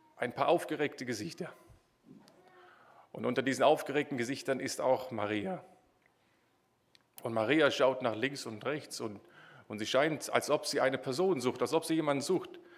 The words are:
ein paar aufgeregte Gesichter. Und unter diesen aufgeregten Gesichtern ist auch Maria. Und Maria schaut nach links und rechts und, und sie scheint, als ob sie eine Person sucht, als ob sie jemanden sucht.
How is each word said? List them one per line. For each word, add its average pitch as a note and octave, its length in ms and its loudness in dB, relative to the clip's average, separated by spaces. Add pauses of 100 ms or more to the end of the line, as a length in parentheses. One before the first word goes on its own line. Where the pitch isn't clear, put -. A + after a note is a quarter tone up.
(160)
ein B2 180 -4
paar C#3 140 0
aufgeregte D3+ 560 0
Gesichter. A2 480 -6 (1600)
Und A2+ 140 -4
unter B2+ 160 0
diesen B2 220 2
aufgeregten C#3+ 520 2
Gesichtern B2 440 -2
ist C3 200 -6
auch B2+ 300 2
Maria. G#2+ 520 -4 (1600)
Und A#2 120 -4
Maria C3 360 4
schaut C3 300 2
nach A#2 140 0
links C3 320 -4
und A2 180 -10
rechts C#3+ 360 -6
und, G#2+ 200 -8 (460)
und A2 120 -8
sie G#2+ 80 -4
scheint, D3 460 0
als B2 160 2
ob D3 180 2
sie C#3 140 0
eine C3 180 2
Person D3 420 0
sucht, A#2+ 200 0
als B2+ 140 0
ob D#3+ 100 2
sie E3 100 0
jemanden D3 280 2
sucht. - 380 -2 (180)